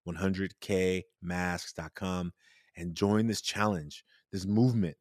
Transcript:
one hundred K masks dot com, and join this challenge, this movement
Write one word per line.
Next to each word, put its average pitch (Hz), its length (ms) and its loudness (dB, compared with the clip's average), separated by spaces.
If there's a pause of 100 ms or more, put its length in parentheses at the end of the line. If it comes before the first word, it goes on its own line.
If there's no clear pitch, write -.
one 85 140 -6
hundred 95 420 -2
K 92 460 2 (160)
masks 90 500 -4
dot 82 240 -10
com, 90 380 -2 (420)
and 87 180 -8
join 104 340 2
this 107 120 0
challenge, 98 640 -2 (300)
this 95 120 -4
movement 107 560 2